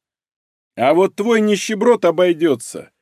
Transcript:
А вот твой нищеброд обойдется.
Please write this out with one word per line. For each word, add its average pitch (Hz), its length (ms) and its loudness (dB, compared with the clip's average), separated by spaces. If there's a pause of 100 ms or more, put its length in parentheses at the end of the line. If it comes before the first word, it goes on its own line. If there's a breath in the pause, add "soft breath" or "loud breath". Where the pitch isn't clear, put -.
(760)
А 131 180 2
вот 185 220 0
твой 220 240 0
нищеброд 214 640 0
обойдется. 160 960 -2